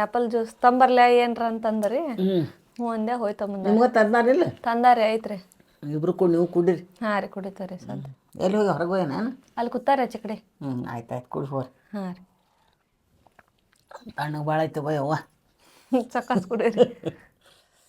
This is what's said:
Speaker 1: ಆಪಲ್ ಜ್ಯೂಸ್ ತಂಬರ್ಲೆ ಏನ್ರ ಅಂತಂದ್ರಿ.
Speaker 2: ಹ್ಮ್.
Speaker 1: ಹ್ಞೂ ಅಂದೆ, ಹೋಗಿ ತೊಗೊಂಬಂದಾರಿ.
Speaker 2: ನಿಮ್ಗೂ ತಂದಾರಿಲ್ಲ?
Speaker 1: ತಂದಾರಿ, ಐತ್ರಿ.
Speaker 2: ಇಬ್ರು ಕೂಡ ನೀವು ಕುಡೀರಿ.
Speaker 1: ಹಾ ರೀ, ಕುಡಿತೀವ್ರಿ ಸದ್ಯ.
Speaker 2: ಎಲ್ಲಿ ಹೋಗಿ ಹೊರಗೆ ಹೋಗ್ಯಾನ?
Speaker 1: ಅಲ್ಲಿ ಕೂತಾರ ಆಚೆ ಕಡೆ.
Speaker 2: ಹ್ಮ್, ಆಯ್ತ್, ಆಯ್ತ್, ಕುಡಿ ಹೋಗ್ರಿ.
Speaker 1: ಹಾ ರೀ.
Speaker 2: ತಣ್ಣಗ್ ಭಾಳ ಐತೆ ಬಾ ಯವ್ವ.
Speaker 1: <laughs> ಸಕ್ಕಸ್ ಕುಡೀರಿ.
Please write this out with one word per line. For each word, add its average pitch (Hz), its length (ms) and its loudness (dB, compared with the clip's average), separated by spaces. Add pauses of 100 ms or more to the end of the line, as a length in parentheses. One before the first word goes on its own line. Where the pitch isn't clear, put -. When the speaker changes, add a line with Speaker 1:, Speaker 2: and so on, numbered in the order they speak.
Speaker 1:
ಆಪಲ್ 233 280 -2
ಜ್ಯೂಸ್ 226 320 -4
ತಂಬರ್ಲೆ 247 560 6
ಏನ್ರ 240 240 2
ಅಂತಂದ್ರಿ. 220 580 -2
Speaker 2:
ಹ್ಮ್. 190 460 0
Speaker 1:
ಹ್ಞೂ - 440 -10
ಅಂದೆ, 220 240 -4
ಹೋಗಿ 220 200 -2
ತೊಗೊಂಬಂದಾರಿ. 202 420 -2
Speaker 2:
ನಿಮ್ಗೂ 240 180 4
ತಂದಾರಿಲ್ಲ? 233 500 4 (200)
Speaker 1:
ತಂದಾರಿ, 240 380 4
ಐತ್ರಿ. 220 340 -2 (560)
Speaker 2:
ಇಬ್ರು 156 220 0
ಕೂಡ 185 160 2
ನೀವು 170 180 4
ಕುಡೀರಿ. 175 360 0 (180)
Speaker 1:
ಹಾ 208 180 -2
ರೀ, 190 80 -6
ಕುಡಿತೀವ್ರಿ 185 500 -12
ಸದ್ಯ. - 680 -14
Speaker 2:
ಎಲ್ಲಿ 196 140 2
ಹೋಗಿ 208 120 2
ಹೊರಗೆ 165 180 0
ಹೋಗ್ಯಾನ? 180 400 -2 (300)
Speaker 1:
ಅಲ್ಲಿ 233 140 -4
ಕೂತಾರ 262 320 0
ಆಚೆ 247 140 -6
ಕಡೆ. 214 180 -10
Speaker 2:
ಹ್ಮ್, 131 540 -10
ಆಯ್ತ್, 120 240 -10
ಆಯ್ತ್, 123 160 -10
ಕುಡಿ 147 180 -6
ಹೋಗ್ರಿ. 135 500 -10
Speaker 1:
ಹಾ 190 140 -8
ರೀ. - 160 -18 (1800)
Speaker 2:
ತಣ್ಣಗ್ 151 340 -8
ಭಾಳ 156 160 -2
ಐತೆ 160 180 -6
ಬಾ 147 120 -4
ಯವ್ವ. 147 220 -2 (760)
Speaker 1:
<laughs> 247 220 -2
ಸಕ್ಕಸ್ 196 340 -2
ಕುಡೀರಿ. 226 360 2 (1040)